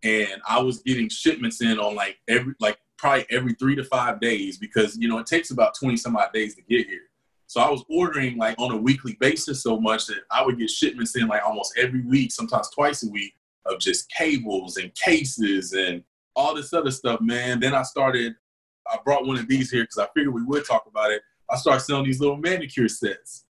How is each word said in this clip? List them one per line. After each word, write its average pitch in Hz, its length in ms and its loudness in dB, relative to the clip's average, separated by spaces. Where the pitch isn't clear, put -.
And 104 460 0
I 117 120 4
was 127 220 -2
getting 123 260 0
shipments 120 520 0
in 113 180 2
on, 104 160 0
like, 101 240 -4
every, 127 320 0
like, - 180 0
probably 135 340 2
every 127 240 0
three 135 220 2
to 131 80 -4
five 120 360 0
days 101 380 0
because, 104 380 0
you 117 120 0
know, 117 100 0
it 113 80 -8
takes - 240 0
about 127 280 4
twenty 127 180 0
some 117 200 -2
odd 104 160 2
days 107 240 -2
to - 60 -20
get 117 260 2
here. 92 220 -14
So - 140 -2
I 139 100 6
was 135 180 -2
ordering, 151 480 0
like, 113 220 0
on 123 140 -2
a 110 40 -2
weekly 120 440 0
basis 143 420 0
so 110 180 2
much 110 260 0
that 101 240 -8
I 127 140 2
would 123 140 0
get 110 120 -2
shipments 123 460 -2
in, 117 120 0
like, 107 160 0
almost 107 340 -2
every 127 240 0
week, 123 300 2
sometimes 113 380 -4
twice 147 340 0
a 113 60 -4
week, 101 240 -10
of 92 140 -4
just - 300 -2
cables 117 680 -2
and 92 180 -10
cases 113 760 0
and 90 320 -2
all 147 180 2
this 147 180 -8
other 156 180 2
stuff, 120 300 -2
man. 120 400 0
Then 135 140 2
I 131 80 2
started, 127 520 0
I 113 180 -4
brought 127 220 2
one 131 120 -2
of 117 100 -6
these 131 220 2
here 117 160 0
'cause - 120 -8
I 101 160 0
figured 143 200 0
we 117 100 -2
would 143 200 -2
talk 117 220 0
about 107 240 0
it. 107 120 -2
I 120 60 0
started 135 240 4
selling 139 240 0
these 131 160 0
little 143 160 2
manicure 151 520 0
sets. - 640 -6